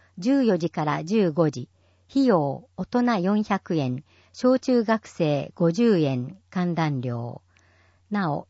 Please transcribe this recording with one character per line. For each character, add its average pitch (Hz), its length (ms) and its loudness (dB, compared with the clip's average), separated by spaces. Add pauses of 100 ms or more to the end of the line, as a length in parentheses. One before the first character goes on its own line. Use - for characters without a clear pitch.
(180)
十 254 260 0
四 202 140 2
時 160 120 -2
か 156 160 -4
ら 151 180 -4
十 185 280 2
五 156 180 2
時。 127 180 -8 (420)
費 269 180 2
用、 143 500 0
大 185 80 -6
人 240 340 0
四 208 240 0
百 190 320 -2
円、 131 280 -2 (280)
小 254 280 2
中 247 240 0
学 220 240 -2
生 147 480 -2
五 170 160 2
十 208 280 4
円、 135 380 -2 (120)
観 180 240 -4
覧 151 280 -2
料。 120 400 -8 (680)
な 196 220 -2
お、 - 180 -6